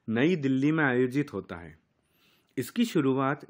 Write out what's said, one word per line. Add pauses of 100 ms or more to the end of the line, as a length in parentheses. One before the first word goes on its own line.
नई
दिल्ली
में
आयोजित
होता
है। (800)
इसकी
शुरुआत